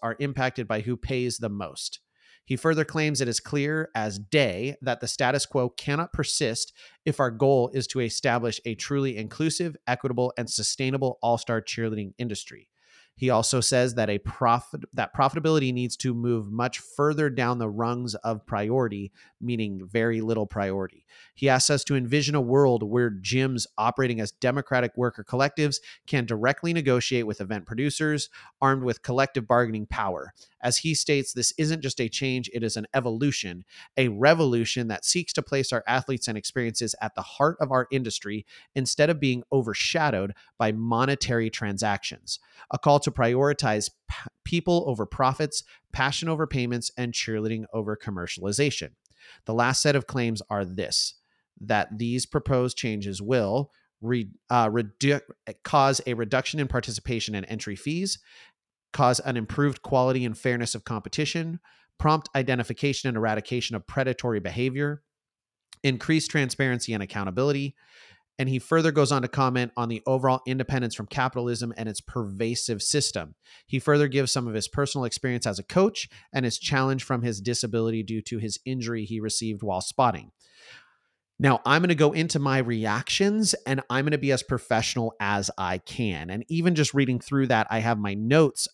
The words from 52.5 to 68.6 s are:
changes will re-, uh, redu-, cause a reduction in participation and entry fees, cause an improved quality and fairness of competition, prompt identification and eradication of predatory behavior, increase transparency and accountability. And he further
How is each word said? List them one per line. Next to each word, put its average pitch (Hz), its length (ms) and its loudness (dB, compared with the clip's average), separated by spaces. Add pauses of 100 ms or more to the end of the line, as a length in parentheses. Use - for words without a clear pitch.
changes 101 420 -4
will 117 520 2 (280)
re-, 113 300 -2 (220)
uh, 117 180 6
redu-, 120 520 0 (420)
cause 139 420 4
a 123 80 -2
reduction 127 460 -2
in 135 80 0
participation 117 640 -4
and 98 160 -6
entry 107 260 -8
fees, 175 440 -4 (760)
cause 127 280 4
an 127 160 -2
improved 135 440 0
quality 127 440 2
and 113 120 -4
fairness 120 380 -2
of 104 80 -12
competition, 160 760 -4 (380)
prompt 156 380 2
identification 131 720 0
and 117 100 0
eradication 110 580 -2
of 98 120 -8
predatory 127 520 -2
behavior, 131 640 -2 (800)
increase 147 440 2
transparency 127 680 0
and 104 80 -2
accountability. 127 720 -2 (640)
And 131 120 0
he 127 100 0
further 160 320 4